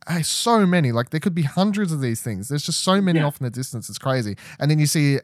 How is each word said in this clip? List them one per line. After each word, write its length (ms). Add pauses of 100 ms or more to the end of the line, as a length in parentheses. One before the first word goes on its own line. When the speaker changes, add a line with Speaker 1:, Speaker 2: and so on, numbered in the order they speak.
Speaker 1:
uh, 140
so 460
many. 260
Like, 160
there 100
could 160
be 100
hundreds 480
of 100
these 180
things. 300
There's 120
just 220
so 160
many 200
Speaker 2:
Yeah. 40
Speaker 1:
off 160
in 40
the 60
distance. 380
It's 80
crazy. 400 (240)
And 100
then 80
you 60
see, 400